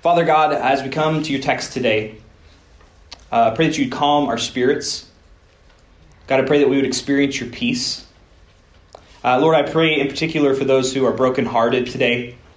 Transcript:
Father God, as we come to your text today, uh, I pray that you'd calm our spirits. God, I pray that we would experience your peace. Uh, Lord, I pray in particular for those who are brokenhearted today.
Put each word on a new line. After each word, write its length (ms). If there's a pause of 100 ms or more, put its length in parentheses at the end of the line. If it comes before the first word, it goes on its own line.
Father 220
God, 280
as 320
we 40
come 360
to 80
your 80
text 320
today, 460 (1120)
uh, 200
I 40
pray 100
that 100
you'd 140
calm 380
our 100
spirits. 720 (1160)
God, 100
I 60
pray 160
that 80
we 80
would 80
experience 560
your 80
peace. 580 (1160)
Uh, 160
Lord, 160
I 60
pray 360
in 80
particular 480
for 100
those 300
who 100
are 80
brokenhearted 760
today. 500 (200)